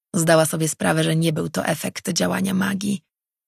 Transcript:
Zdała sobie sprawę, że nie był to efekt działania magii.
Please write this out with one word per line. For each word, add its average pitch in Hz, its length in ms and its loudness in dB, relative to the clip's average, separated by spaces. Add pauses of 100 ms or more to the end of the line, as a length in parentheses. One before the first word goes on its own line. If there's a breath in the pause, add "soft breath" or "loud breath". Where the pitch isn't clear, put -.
(140)
Zdała 160 320 4
sobie 160 220 -2
sprawę, 160 360 0
że 165 120 2
nie 165 160 2
był 165 160 -4
to - 180 -4
efekt - 460 -4
działania - 420 0
magii. - 480 -2 (460)